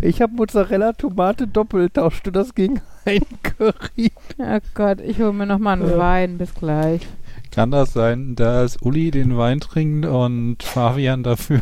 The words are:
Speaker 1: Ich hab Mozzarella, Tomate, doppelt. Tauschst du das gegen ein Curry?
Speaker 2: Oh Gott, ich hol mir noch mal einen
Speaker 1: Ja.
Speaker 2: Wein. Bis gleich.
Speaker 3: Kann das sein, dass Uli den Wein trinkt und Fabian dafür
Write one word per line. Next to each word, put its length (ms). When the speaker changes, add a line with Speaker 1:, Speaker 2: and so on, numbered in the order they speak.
Speaker 1:
Ich 180
hab 100
Mozzarella, 640
Tomate, 540
doppelt. 480
Tauschst 320
du 20
das 240
gegen 280
ein 160
Curry? 680
Speaker 2:
Oh 220
Gott, 260
ich 180
hol 140
mir 140
noch 100
mal 160
einen 160
Speaker 1:
Ja. 80
Speaker 2:
Wein. 400
Bis 160
gleich. 480
Speaker 3:
Kann 220
das 220
sein, 420
dass 420
Uli 320
den 300
Wein 200
trinkt 460
und 560
Fabian 600
dafür 380